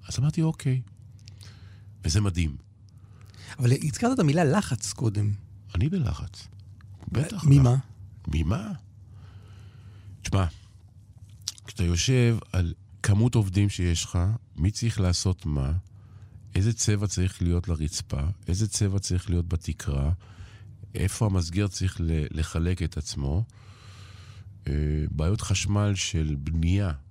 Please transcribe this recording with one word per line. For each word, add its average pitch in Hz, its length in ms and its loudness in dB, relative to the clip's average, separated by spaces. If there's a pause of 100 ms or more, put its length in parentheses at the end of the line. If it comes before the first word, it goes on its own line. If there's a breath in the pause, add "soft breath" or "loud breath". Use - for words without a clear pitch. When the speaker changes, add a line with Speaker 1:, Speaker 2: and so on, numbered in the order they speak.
Speaker 1:
אז - 100 -6
אמרתי, 151 240 0
"אוקיי." 139 380 0 (1200 loud breath)
וזה 90 160 2
מדהים. 85 360 0 (1000 loud breath)
Speaker 2:
אבל 123 140 4 (100)
הזכרת 233 320 0
את 254 40 -2
המילה 165 260 4
לחץ 143 480 0
קודם. 104 400 0 (420)
Speaker 1:
אני 131 140 2
בלחץ. 156 600 -4 (640)
בטח. 165 340 -2
Speaker 2:
ממה? 135 300 8 (520)
Speaker 1:
ממה? 95 440 -2 (1500 loud breath)
תשמע, 95 220 2 (1200 soft breath)
כשאתה - 200 -4
יושב 117 520 4 (160)
על 85 220 0 (280)
כמות 107 320 4
עובדים 101 340 4
שיש 87 360 0
לך, - 140 -2 (380)
מי 80 140 4
צריך 110 300 -2
לעשות 90 460 2
מה, 71 260 0 (840 loud breath)
איזה 104 180 4
צבע 104 340 0
צריך 92 360 0
להיות 87 260 2
לרצפה, 76 520 -2 (280)
איזה 101 200 0
צבע 98 300 0
צריך 92 320 -2
להיות 85 180 0
בתקרה, 76 640 -2 (840 loud breath)
איפה - 320 0
המסגר 92 400 0
צריך 92 340 -2
ל-, 80 300 2
לחלק 82 520 -2
את 78 140 -4
עצמו, 76 480 -2 (1200 loud breath)
אה, 73 60 -2 (380)
בעיות 78 300 0
חשמל 101 540 0
של 78 440 -2
בנייה 82 540 2 (180)